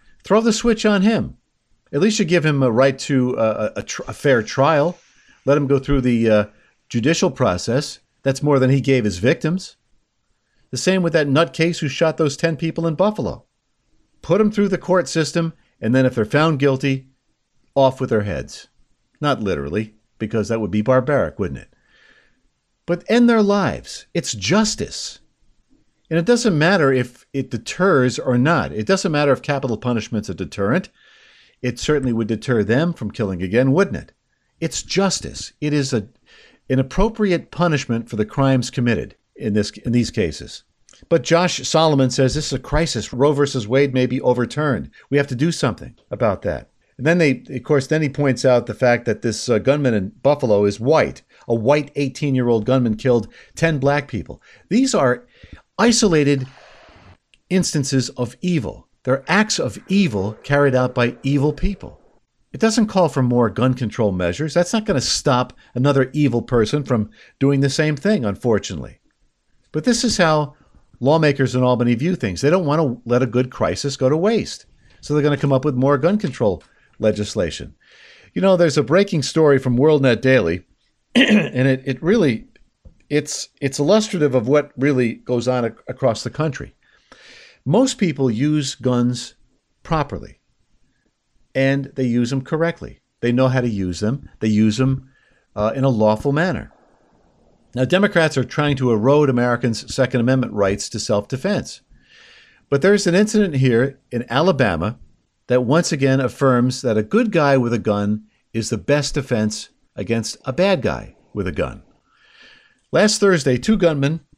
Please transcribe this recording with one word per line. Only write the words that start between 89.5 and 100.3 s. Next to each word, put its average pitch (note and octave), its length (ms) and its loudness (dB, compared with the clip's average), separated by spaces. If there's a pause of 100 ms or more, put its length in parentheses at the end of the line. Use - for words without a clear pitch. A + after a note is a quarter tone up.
properly, C#3 560 -6 (1120)
and C3+ 420 0
they C3 100 -2
use A#2+ 260 0
them C3+ 100 -2
correctly. E3 580 -6 (220)
They A#2+ 100 0
know C3 160 4
how B2+ 140 0
to B2 80 -2
use F#2 300 -4
them. A2+ 280 -4 (120)
They A2 80 -2
use G#2+ 300 2
them, C3 340 -2 (440)
uh, G#2+ 200 -2
in C3 80 -2
a C#3 60 2
lawful A2 420 2
manner. D3 400 -2 (1040)
Now, B2+ 100 0
Democrats E3+ 540 2
are B2 40 0
trying D3 340 -2
to B2+ 140 0
erode C3+ 380 4
Americans' A#2+ 640 -2
Second B2+ 280 0
Amendment B2+ 320 0